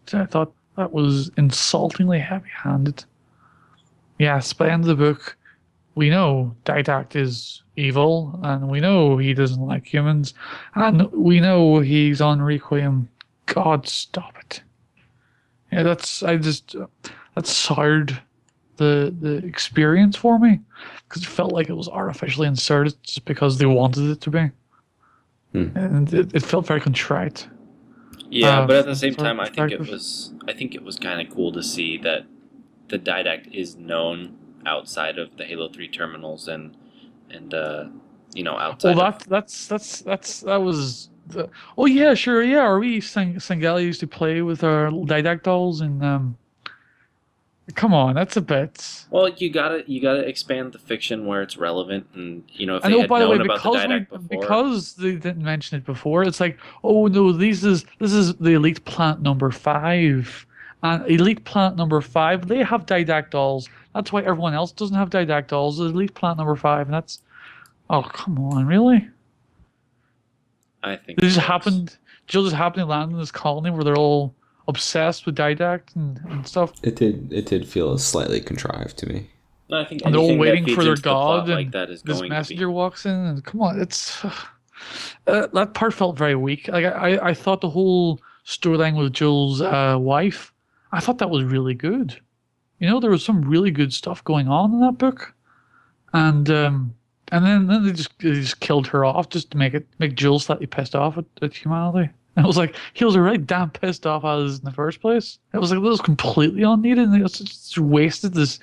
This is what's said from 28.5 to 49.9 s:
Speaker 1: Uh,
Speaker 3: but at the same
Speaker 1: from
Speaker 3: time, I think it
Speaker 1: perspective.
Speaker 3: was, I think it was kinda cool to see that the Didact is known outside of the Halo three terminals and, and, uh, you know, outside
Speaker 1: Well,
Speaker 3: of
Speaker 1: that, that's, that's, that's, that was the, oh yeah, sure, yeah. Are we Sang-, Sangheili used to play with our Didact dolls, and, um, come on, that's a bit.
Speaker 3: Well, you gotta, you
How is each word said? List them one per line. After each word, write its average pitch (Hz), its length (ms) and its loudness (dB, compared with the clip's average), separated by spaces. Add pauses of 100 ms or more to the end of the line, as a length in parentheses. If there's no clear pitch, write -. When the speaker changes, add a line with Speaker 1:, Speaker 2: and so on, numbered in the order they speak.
Speaker 1:
Uh, 131 80 2
Speaker 3:
but 131 100 6
at 139 80 4
the 139 100 -4
same 135 200 -2
Speaker 1:
from 147 100 -4
Speaker 3:
time, 113 140 -2
I 98 60 -4
think 151 260 -2
it - 80 -6
Speaker 1:
perspective. 147 100 -10
Speaker 3:
was, - 440 -12 (140)
I 110 60 -6
think - 220 -10
it - 80 -18
was 92 140 -16
kinda 87 280 -6
cool 85 260 -6
to 82 120 -8
see 82 340 -6
that 80 280 -4 (640)
the 101 120 -6
Didact 87 540 -6
is 87 220 -10
known 85 640 -8 (280)
outside 80 520 -6
of 82 200 -12
the 78 80 -14
Halo 82 240 -10
three 82 200 -16
terminals 78 580 -12
and, 78 300 -12 (520)
and, 82 240 -16
uh, 76 320 -8 (480)
you 87 100 -10
know, 80 140 -6
outside 135 380 0
Speaker 1:
Well, 180 120 2
Speaker 3:
of 208 120 -6
Speaker 1:
that, - 100 -18
that's, - 380 -6
that's, - 340 -10
that's, - 400 -8
that 196 200 -2
was 147 480 -4 (180)
the, - 220 -10 (280)
oh 269 80 2
yeah, 277 280 6
sure, 233 300 2
yeah. 269 160 4
Are 202 200 4
we 226 220 -2
Sang-, 185 340 -4
Sangheili 175 480 -2
used 175 160 -4
to 156 80 -6
play 165 340 -2
with 165 220 -2
our 151 260 2
Didact 160 540 -2
dolls, 180 380 0
and, 143 220 -4
um, 135 340 -2 (1400)
come 220 180 2
on, 131 220 4
that's 180 200 -2
a 208 60 0
bit. - 720 -4
Speaker 3:
Well, 190 180 2
you 170 220 -6
gotta, 156 340 -2
you 131 160 -8